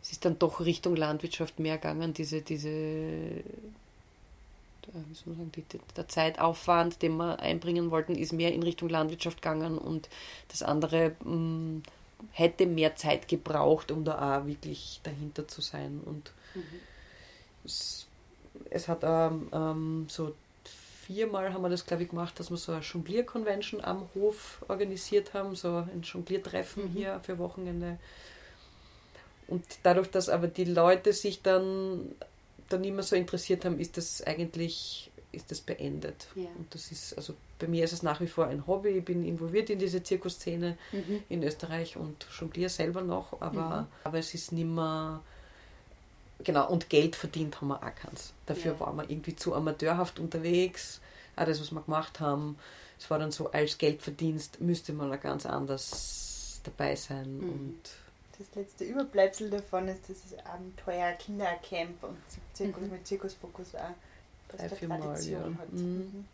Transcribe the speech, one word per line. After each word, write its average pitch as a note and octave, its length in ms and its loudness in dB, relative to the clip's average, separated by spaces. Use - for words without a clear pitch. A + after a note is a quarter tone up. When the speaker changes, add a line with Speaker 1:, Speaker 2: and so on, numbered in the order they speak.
Speaker 1:
Es - 100 -8
ist - 120 -8
dann E3 140 6
doch E3+ 220 4
Richtung E3+ 360 2
Landwirtschaft D#3 640 -2
mehr D#3 180 2
gegangen, D#3 380 -2
diese, D#3 260 -2
diese, D3+ 300 -4
äh, D#3+ 720 -4
wie D#3+ 280 -12
soll - 120 -18
man E3 100 -8
sagen, E3 180 -8
die, D#3+ 80 -8
die, - 180 -10
der E3 120 -4
Zeitaufwand, E3 920 4
den D#3+ 140 4
wir E3 240 0
einbringen E3+ 500 4
wollten, D#3+ 240 4
ist D#3+ 180 0
mehr E3 220 4
in E3 80 2
Richtung E3+ 260 0
Landwirtschaft E3 540 0
gegangen D#3+ 340 0
und D#3 320 -4
das - 140 -4
andere, D#3+ 480 6
mm, D#3+ 600 0
hätte E3+ 340 6
mehr D#3+ 300 4
Zeit - 320 2
gebraucht, D3+ 640 4
um D#3 140 0
da C#3 360 2
auch C#3 60 -4
wirklich D3 560 -8
dahinter D3+ 460 -8
zu - 120 -12
sein. C#3+ 440 -6
Und D#3 280 -10
Speaker 2:
Mhm. F3+ 80 -8
Speaker 1:
es, - 420 -6
es - 180 -4
hat, E3 140 0
ähm, D#3+ 500 4
ähm, D#3+ 560 0
so D#3 260 -4
viermal G3 460 0
haben F#3 100 -2
wir F3+ 80 2
das, F3 160 0
glaub E3+ 140 0
ich, F3 100 0
gemacht, E3+ 300 -4
dass F3 100 -6
wir F3 60 -2
so E3+ 160 -4
eine D#3+ 100 -2
Jonglier-Convention G#3 1000 -2
am F#3 320 -2
Hof G#3 540 0
organisiert G3 680 2
haben, G3 220 -2
so F3+ 120 -2
ein F3 100 -6
Jongliertreffen F#3 840 -4
Speaker 2:
Mhm. F3+ 120 -2
Speaker 1:
hier F#3+ 260 -2
für F#3 160 -6
Wochenende. F3 600 -4
Und F3 160 -2
dadurch, F#3 280 8
dass F3+ 180 2
aber F3 180 4
die F3+ 180 0
Leute F3+ 480 8
sich G3+ 300 0
dann, F#3+ 720 2
dann F#3 140 2
nicht G3 120 0
mehr F#3+ 80 -2
so F#3+ 140 4
interessiert F3 480 2
haben, F3 160 2
ist F3 160 -4
das - 260 -4
eigentlich, E3 880 -4
ist - 180 -12
das - 100 -6
beendet. D3 760 -6
Speaker 2:
Ja. F3+ 100 -4
Speaker 1:
Und E3 160 -12
das - 200 -12
ist, - 220 -10
also D3 200 -8
bei E3 80 -4
mir E3 180 4
ist E3 80 2
es E3+ 120 -4
nach D3+ 160 2
wie E3+ 80 0
vor E3 180 4
ein C#3 220 -2
Hobby, G3 220 4
ich F#3 140 2
bin F3 220 2
involviert E3+ 440 2
in G3 100 2
diese F3+ 240 2
Zirkusszene F3 760 0
Speaker 2:
Mhm. G3+ 360 -2
Speaker 1:
in E3+ 140 0
Österreich D#3+ 540 -2
und D3+ 300 -8
jongliere E3+ 320 -2
selber F3 320 0
noch, F#3 380 -4
aber, E3 420 -2
Speaker 2:
Mhm. D3 40 -4
Speaker 1:
aber D#3+ 140 0
es D#3+ 160 -4
ist - 180 -6
nimmer, D#3+ 680 0
genau, C#3+ 260 4
und E3+ 180 2
Geld D#3+ 280 6
verdient D#3 440 -4
haben C#3 80 -2
wir C#3 140 -2
auch C3 140 -8
keins. - 360 -12
Dafür D#3+ 280 0
Speaker 2:
Ja. D3 60 -6
Speaker 1:
waren - 180 -2
wir D3+ 120 -6
irgendwie D#3 240 -4
zu - 200 -2
amateurhaft D#3+ 680 2
unterwegs, E3+ 800 2
auch E3 100 2
das, D#3 160 2
was D3+ 120 -6
wir D#3 100 -4
gemacht D#3 380 0
haben, D3 360 2
es - 100 -8
war D#3 80 4
dann D3+ 140 0
so, - 180 -2
als D3+ 280 2
Geldverdienst D#3+ 840 0
müsste E3+ 320 2
man C#3+ 180 -2
da C3+ 60 -2
ganz - 280 -4
anders - 1160 -4
dabei C#3+ 320 -2
sein C3+ 440 -6
Speaker 2:
Mhm. F#3 100 -4
Speaker 1:
und C#3+ 300 -6
Speaker 3:
Das G3 160 -16
letzte G3 300 -6
Überbleibsel G#3+ 680 4
davon G3 380 -2
ist F#3 200 -8
dieses F#3 240 -14
Abenteuer F3+ 640 -2
Kindercamp F3 920 -4
und F3+ 140 -10
Zirkus G3 300 -4
Speaker 2:
Mhm. G3+ 80 -6
Speaker 3:
mit F3+ 140 -10
Zirkusfokus F#3+ 680 -8
auch, - 60 -6
was - 80 -16
Speaker 1:
Drei, E3+ 120 -6
Speaker 3:
da G3 80 -6
Speaker 1:
vier F3 120 -6
Mal, D#3+ 140 -2
Speaker 3:
Tradition D#3 500 -4
Speaker 1:
ja. E3 60 -6
Speaker 3:
hat. E3+ 160 -10
Speaker 1:
Mhm. F3+ 60 -2
Speaker 3:
Mhm. G3 360 -8